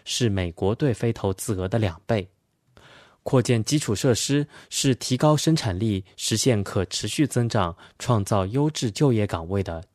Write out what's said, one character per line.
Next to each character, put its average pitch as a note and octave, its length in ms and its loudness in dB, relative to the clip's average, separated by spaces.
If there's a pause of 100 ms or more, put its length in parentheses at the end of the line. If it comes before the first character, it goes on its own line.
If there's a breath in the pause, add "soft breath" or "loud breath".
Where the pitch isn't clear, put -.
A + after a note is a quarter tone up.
是 - 240 -2
美 F#2+ 220 0
国 G2 240 0
对 C3+ 180 0
非 A#2 200 0
投 G2 200 -2
资 - 220 -4
额 F#2 140 -2
的 - 100 0
两 E2+ 260 -2
倍。 G2+ 240 -2 (920 soft breath)
扩 C3 180 2
建 A2+ 220 2
基 D3 160 0
础 A#2+ 160 -2
设 B2+ 180 2
施 C#3+ 360 0 (220 loud breath)
是 - 260 0
提 - 200 -2
高 D3+ 200 4
生 D#3+ 180 2
产 F#2+ 240 -2
力、 G2+ 260 0 (120)
实 - 200 -2
现 G#2+ 280 2
可 F#2+ 220 -2
持 - 200 -6
续 C#3+ 180 0
增 A#2+ 240 0
长、 F#2 280 0 (240 loud breath)
创 A2 240 2
造 G2 220 0
优 C3+ 220 0
质 C#3 220 -2
就 C3+ 220 2
业 G#2+ 120 2
岗 E2 240 -6
位 G2 140 0
的 E2 220 -6 (100)